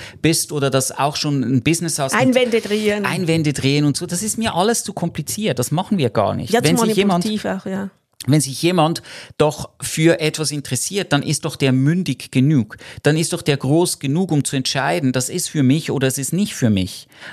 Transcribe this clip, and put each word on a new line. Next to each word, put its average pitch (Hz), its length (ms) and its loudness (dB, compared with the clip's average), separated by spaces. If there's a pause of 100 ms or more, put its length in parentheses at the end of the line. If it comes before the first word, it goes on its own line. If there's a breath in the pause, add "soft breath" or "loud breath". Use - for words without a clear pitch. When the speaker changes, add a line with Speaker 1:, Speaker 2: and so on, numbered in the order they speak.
(220 loud breath)
Speaker 1:
bist 156 320 0
oder 139 160 0
das 131 280 0
auch 143 200 0
schon 143 260 0
ein 123 180 2
Business 165 380 0
hast. 135 140 -2
Speaker 2:
Einwände 240 480 2
drehen. 208 420 0
Speaker 1:
Einwände 160 480 0
drehen 139 320 2
und 143 140 2
so, - 80 -6
das 175 180 -4
ist 214 140 -4
mir 220 180 -2
alles 214 300 2
zu 208 80 -8
kompliziert. 170 640 -4
Das - 120 -2
machen 185 260 0
wir 127 140 2
gar 101 220 2
nicht. 95 200 -6
Speaker 2:
Ja, 220 80 4
zu 147 80 4
Speaker 1:
Wenn 170 80 4
sich 220 180 2
jemand 190 300 2
Speaker 2:
manipulativ 202 380 -4
auch, 196 60 -10
ja. 196 200 -6 (360)
Speaker 1:
wenn 143 160 4
sich 127 200 -6
jemand 165 420 2 (340 loud breath)
doch 151 320 0 (100)
für 160 400 2
etwas 156 320 -2
interessiert, 160 600 -4
dann 143 100 2
ist - 220 -2
doch 156 100 -6
der 135 160 2
mündig 143 600 0
genug. 131 440 2 (280 loud breath)
Dann 147 120 4
ist 160 160 0
doch 170 100 -4
der 143 140 0
groß 156 440 0
genug, 160 340 -2
um 165 100 2
zu - 140 -4
entscheiden, 135 560 0
das 127 160 -2
ist - 200 -6
für 151 140 0
mich 139 280 2
oder 135 160 0
es 131 100 -2
ist 139 160 -6
nicht 196 220 -2
für 120 140 2
mich. 95 380 -2 (260 loud breath)